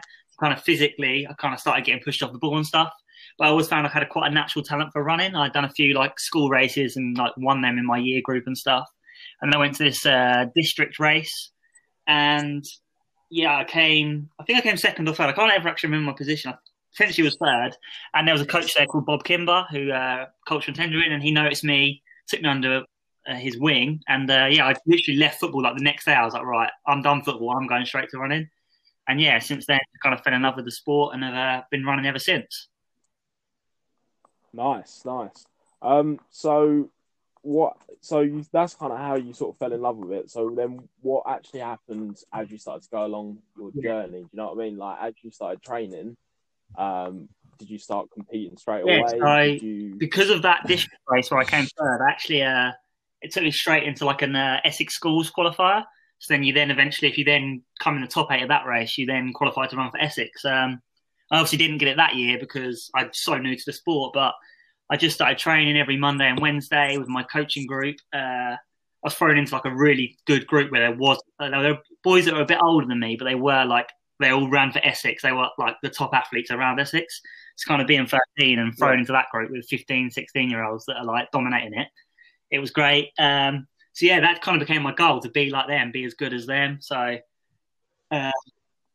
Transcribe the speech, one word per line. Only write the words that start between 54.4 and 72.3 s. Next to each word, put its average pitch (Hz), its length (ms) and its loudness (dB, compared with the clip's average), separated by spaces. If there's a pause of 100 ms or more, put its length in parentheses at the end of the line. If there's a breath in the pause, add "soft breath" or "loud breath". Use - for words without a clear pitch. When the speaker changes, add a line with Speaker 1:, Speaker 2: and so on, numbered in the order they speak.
Speaker 1:
Essex 151 320 -6
Schools 160 340 0
qualifier. 185 560 0 (340 soft breath)
So - 140 -4
then 139 100 0
you 135 100 2
then 143 180 2
eventually, 139 400 2
if - 60 -6
you 143 60 0
then 139 400 0 (160)
come 151 160 0
in 135 60 -4
the 123 60 -8
top 151 240 -2
eight 127 100 0
of 127 80 -6
that 143 160 2
race, 117 320 -2
you 135 80 -2
then 127 280 -2
qualify 131 340 -2
to 127 100 -8
run 127 140 -4
for - 80 -6
Essex. 147 440 -6
Um, 131 380 0 (500)
I 156 40 2
obviously 156 240 2
didn't 151 180 2
get 139 120 2
it 135 80 -2
that 156 180 4
year 123 240 0
because 131 560 -8
I'm 127 180 -2
so 156 240 -2
new 131 180 -2
to - 100 -12
the 139 80 -8
sport, 139 400 -2
but 135 200 2 (560 soft breath)
I 147 80 0
just 156 180 2
started 135 220 2
training 151 400 2
every 139 180 2
Monday 139 320 2
and 127 120 2
Wednesday 147 580 0
with 127 100 -6
my 127 140 -4
coaching 147 460 -4
group. 139 300 -6 (140)
Uh, 147 60 -6 (400)
I - 0 - (460)
was 147 100 -4
thrown 151 240 4
into, 143 160 0
like, - 120 -4
a 131 100 -6
really 131 500 4
good 139 220 2
group 143 240 2
where 123 100 4
there 117 160 2
was, 135 240 0 (180)
uh, 147 100 -6
there 139 260 2
were 147 40 -12 (240)
boys 180 220 6
that 160 80 2